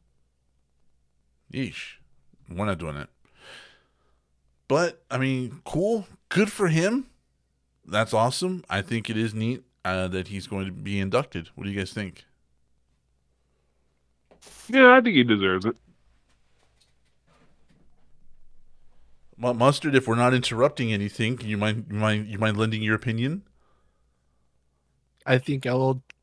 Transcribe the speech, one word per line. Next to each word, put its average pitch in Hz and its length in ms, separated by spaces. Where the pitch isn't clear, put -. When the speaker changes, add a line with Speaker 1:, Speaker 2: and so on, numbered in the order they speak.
Speaker 1:
Yeesh. - 420
We're 92 180
not 95 120
doing 78 180
it. 71 120
But, 165 420
I 127 60
mean, 131 480
cool. 202 420
Good 208 240
for 190 160
him. 196 380
That's 107 260
awesome. 131 560
I 98 140
think 110 260
it 110 80
is 110 160
neat, 113 300
uh, 92 220
that 92 200
he's 98 180
going 95 200
to 92 60
be 98 280
inducted. 95 540
What - 100
do 101 60
you 98 80
guys 95 160
think? 98 320
Speaker 2:
Yeah, 247 240
I 262 80
think 226 160
he 123 80
deserves 95 400
it. 117 120
Speaker 1:
Mu-, 123 160
Mustard, 139 400
if 131 120
we're 113 100
not 123 180
interrupting 123 580
anything, 110 480
you 107 160
mind, 107 320
you 101 80
mind, 107 320
you 104 100
mind 110 200
lending 110 240
your 110 120
opinion? 123 500
Speaker 3:
I 131 120
think 135 300
L 127 160
O, 131 200